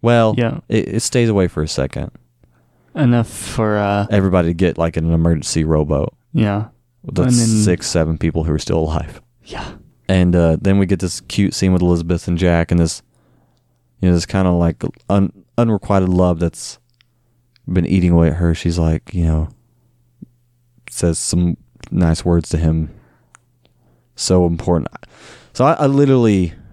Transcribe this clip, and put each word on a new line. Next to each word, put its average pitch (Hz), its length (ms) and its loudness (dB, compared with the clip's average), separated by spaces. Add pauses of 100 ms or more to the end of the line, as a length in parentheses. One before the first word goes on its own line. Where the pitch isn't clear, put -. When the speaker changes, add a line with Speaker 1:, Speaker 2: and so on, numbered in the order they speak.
Speaker 1:
Well, 117 380 2
Speaker 2:
Yeah. 117 300 -4
Speaker 1:
it, 110 260 0
it 113 60 -2
stays 120 280 0
away 98 200 2
for 78 140 -4
a 78 60 -4
second. - 420 -6 (840)
Speaker 2:
Enough 120 340 2
for, - 480 -4
uh, 101 340 0
Speaker 1:
Everybody 92 380 2
to 85 60 -2
get, 85 240 -2
like, 82 180 -2
in 80 80 -2
an 82 80 0
emergency 82 520 0
rowboat. 76 500 0 (180)
Speaker 2:
Yeah. 104 340 -2 (380)
Speaker 1:
That's 147 320 0
Speaker 2:
And - 0 -
then 113 280 2
Speaker 1:
six, 90 240 0
seven 80 300 -2
people 82 260 -2
who 80 80 -2
are 76 60 0
still 82 200 -2
alive. 78 420 -4 (240)
Speaker 2:
Yeah. - 280 -14 (360)
Speaker 1:
And, 90 280 4
uh, 82 240 4
then 98 180 2
we 98 80 2
get 87 140 -2
this 90 220 -6
cute - 320 -2
scene 95 180 0
with 90 100 2
Elizabeth 85 460 0
and 87 100 -2
Jack 85 320 2
and 87 100 2
this, 82 220 -2 (1000)
you 92 80 0
know, 87 60 4
this 85 120 -2
kinda, 95 260 0
like, 85 300 0 (260)
un-, 98 240 0 (260)
unrequited 101 500 0
love 90 300 2
that's - 400 -6 (920)
been 90 160 0
eating 87 240 2
away 82 180 4
at 73 80 0
her. 85 180 0
She's 85 240 -2
like, 80 360 -2
you 87 100 -2
know, 80 240 0 (1400)
says 82 280 -2
some 87 380 0 (340)
nice 82 340 0
words 85 260 0
to 78 80 -2
him. 80 320 0 (1200)
So 90 320 2
important. 85 420 -2 (680)
So 127 100 0
I, - 100 4
I 147 120 -2
literally 123 680 2 (200)